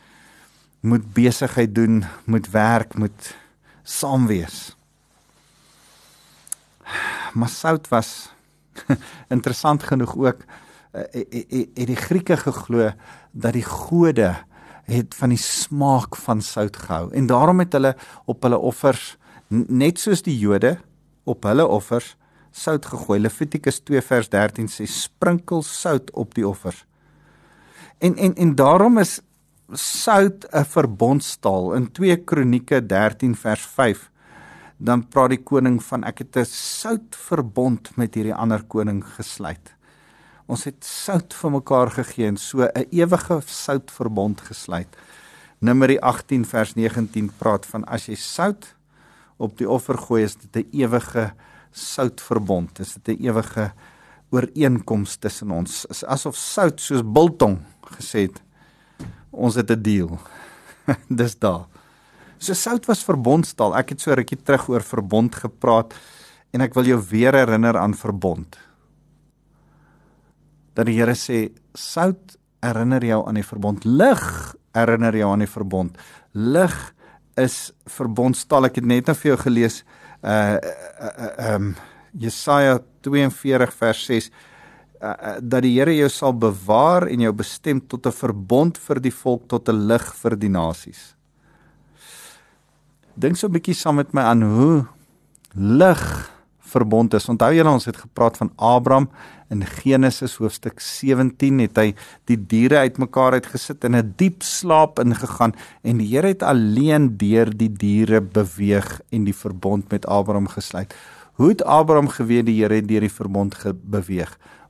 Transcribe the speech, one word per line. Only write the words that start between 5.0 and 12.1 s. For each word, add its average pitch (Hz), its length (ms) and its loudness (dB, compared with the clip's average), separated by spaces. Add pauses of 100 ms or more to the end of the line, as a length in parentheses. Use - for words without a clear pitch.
Maar 117 160 -2
sout 160 380 -2
was - 420 -2 (440)
<laughs> - 240 -2 (380)
interessant 147 480 0
genoeg 131 320 -2
ook, 127 300 -2 (460)
eh, - 100 -12
eh, - 200 -10 (100)
eh, 120 200 -10
eh, 127 240 -4
het 120 120 -6
die 123 80 -2
Grieke 180 420 0